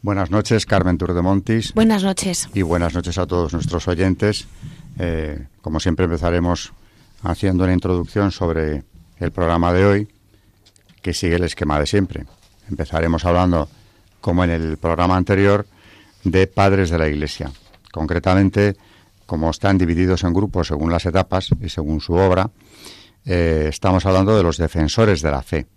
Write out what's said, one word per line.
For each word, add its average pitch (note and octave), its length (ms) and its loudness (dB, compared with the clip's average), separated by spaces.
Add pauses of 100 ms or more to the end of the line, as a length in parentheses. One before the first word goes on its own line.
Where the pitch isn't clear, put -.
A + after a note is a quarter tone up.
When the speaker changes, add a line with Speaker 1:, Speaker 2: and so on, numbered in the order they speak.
Speaker 1:
Buenas G2 300 -2
noches, G#2+ 340 0
Carmen F#2 320 2
Turdemontis. F#2 720 0
Speaker 2:
Buenas A3 300 2
noches. F#3+ 500 -4
Speaker 1:
Y G2+ 100 0
buenas E2+ 300 0
noches E2+ 260 -4
a F2+ 100 -2
todos E2+ 240 -2
nuestros E2 340 -4
oyentes. F#2 600 0 (500)
Eh, D#2 480 -6 (140)
como D#2+ 180 -6
siempre, F2 280 0
empezaremos E2+ 680 -2 (500)
haciendo F2+ 400 0
una F#2 120 2
introducción F2+ 580 -2
sobre D#2 500 -2 (380)
el F2 100 -4
programa E2+ 420 0
de F#2 120 4
hoy, G2+ 240 2 (920)
que E2+ 140 -4
sigue E2+ 220 0
el F2 80 0
esquema D2+ 340 -2
de D2+ 80 0
siempre. - 400 -2 (420)
Empezaremos E2 560 -2
hablando, F2 440 2 (520)
como F2 220 0
en F2 80 2
el D#2+ 280 -2
programa F2 380 0
anterior, G2 520 2 (560)
de F#2 240 2
padres G2 420 2
de E2+ 80 0
la D#2 80 2
Iglesia. D2 460 -6 (400)
Concretamente, F#2+ 840 2 (500)
como D#2+ 220 -2
están G2 300 0
divididos F2 460 2
en E2+ 100 0
grupos F2+ 320 0
según D#2+ 240 -2
las E2+ 160 -2
etapas F#2 440 0 (100)
y F#2+ 80 -8
según D#2 320 -4
su E2+ 140 -4
obra, F#2 360 2 (800)
eh, E2 400 2
estamos F#2 380 2
hablando F#2+ 300 4
de F#2+ 80 4
los E2 120 0
defensores E2 640 2
de D2+ 120 0
la C#2 100 -4
fe - 240 -4 (100)